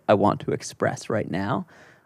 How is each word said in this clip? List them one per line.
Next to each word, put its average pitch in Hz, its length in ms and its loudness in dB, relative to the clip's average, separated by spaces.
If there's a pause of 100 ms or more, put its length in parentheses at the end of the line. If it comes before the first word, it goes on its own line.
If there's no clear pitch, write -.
I 107 60 8
want 101 260 4
to - 120 -6
express - 580 -4
right 107 200 -2
now. 101 360 -4 (400)